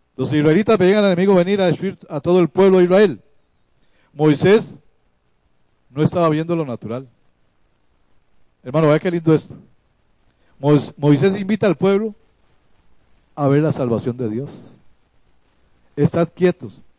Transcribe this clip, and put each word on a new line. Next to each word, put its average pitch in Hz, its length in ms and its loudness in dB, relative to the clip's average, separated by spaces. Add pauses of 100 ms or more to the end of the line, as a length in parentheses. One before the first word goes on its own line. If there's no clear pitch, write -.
(160)
Los 131 160 -6
israelitas 156 440 2
veían 190 220 2
al 202 140 2
enemigo 190 220 0
venir 185 260 0
a 185 60 0
destruir 190 300 -4 (120)
a 156 120 -8
todo 175 200 2
el 170 80 2
pueblo 190 300 4
de 180 60 4
Israel. 180 380 2 (880)
Moisés 156 680 0 (1080)
no 135 120 -4
estaba 170 260 0
viendo 160 280 -2
lo 165 80 -4
natural. 123 440 -12 (1600)
Hermano, 151 240 0
vea 151 100 2
qué 180 120 -4
lindo 165 220 0
esto. - 220 -2 (1040)
Mois-, 143 360 0
Moisés 147 440 0
invita 208 260 -4
al 175 100 0
pueblo 196 380 -2 (1200)
a 147 100 -2
ver 139 160 2
la 156 100 -2
salvación 120 440 -4
de 123 120 -8
Dios. 123 220 -10 (1400)
"Estad 165 400 -2
quietos - 480 -4 (160)